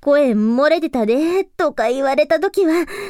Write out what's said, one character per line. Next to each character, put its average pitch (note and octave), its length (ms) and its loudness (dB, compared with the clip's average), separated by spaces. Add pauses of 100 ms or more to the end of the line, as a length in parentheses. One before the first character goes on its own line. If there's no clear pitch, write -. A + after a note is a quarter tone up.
「声 C#4+ 320 2
漏 A#3 360 0
れ D#4+ 120 2
て D#4+ 100 -4
た A3+ 160 -2
で」 E4 380 0 (120)
と D#4 160 -2
か A3+ 180 -2
言 C4+ 120 -2
わ C4+ 140 0
れ D4+ 100 2
た D#4+ 140 0
時 G4 260 0
は、 E4 200 0 (240)